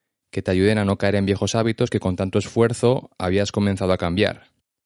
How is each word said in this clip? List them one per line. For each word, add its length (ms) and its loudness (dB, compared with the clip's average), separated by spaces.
que 100 -6
te 100 -4
ayuden 280 4
a 80 0
no 100 2
caer 200 0
en 100 0
viejos 280 0
hábitos 360 0
que 100 0
con 160 -2
tanto 220 -2
esfuerzo 800 0
habías 340 0
comenzado 400 0
a 60 0
cambiar. 480 -2